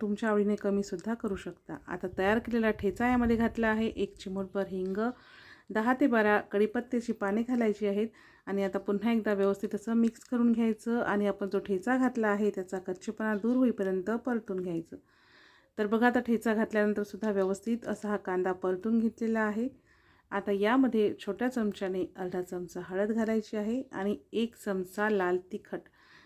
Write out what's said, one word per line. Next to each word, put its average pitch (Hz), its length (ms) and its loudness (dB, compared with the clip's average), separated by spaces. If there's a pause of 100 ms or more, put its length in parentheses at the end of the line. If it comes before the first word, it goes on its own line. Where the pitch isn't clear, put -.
तुमच्या 208 280 -2
आवडीने 208 260 2
कमीसुद्धा 196 580 -2
करू 214 220 -6
शकता. 175 420 -12 (100)
आता 180 200 -6 (100)
तयार 202 220 4
केलेला 226 320 0
ठेचा 214 380 0
यामध्ये 240 260 2
घातला 226 320 0
आहे, 220 200 2
एक - 300 -4
चिमूटभर 190 500 -4
हिंग, 190 300 -4 (720)
दहा 220 240 2
ते 277 140 4
बारा 208 320 6 (120)
कढीपत्त्याची 226 600 0
पाने 202 300 0
घालायची 226 440 0
आहेत. 202 200 0 (400)
आणि 196 160 0
आता 196 160 -2
पुन्हा 202 320 0
एकदा 220 220 2
व्यवस्थित 196 420 0
असं 226 180 -4
मिक्स 226 300 2
करून 240 280 2
घ्यायचं 233 500 0
आणि 202 260 0
आपण 196 220 -2
जो 196 100 0
ठेचा 196 380 -2
घातला 247 300 2
आहे 208 220 2
त्याचा 185 300 -4
कच्चेपणा 214 560 -6
दूर 226 200 0
होईपर्यंत 196 540 0 (160)
परतून 214 340 -4
घ्यायचं. 175 380 -6 (800)
तर 214 100 0
बघा, 226 200 4
आता 240 120 4
ठेचा 233 340 0
घातल्यानंतर 208 500 2
सुद्धा 208 280 -4
व्यवस्थित 196 560 0
असा 208 220 -4
हा 208 80 0
कांदा 185 360 -2
परतून 185 460 0
घेतलेला 226 400 0
आहे. 214 280 0 (640)
आता 202 200 -2
यामध्ये 214 680 4
छोट्या 208 280 -4
चमच्याने 196 580 -2 (100)
अर्धा 180 260 -6
चमचा 180 420 -8
हळद 190 280 -2
घालायची 220 460 -2
आहे 220 240 -2 (100)
आणि 202 240 -2 (180)
एक 233 220 -2
चमचा 202 540 -2
लाल 180 280 2 (140)
तिखट, 196 280 -8 (460)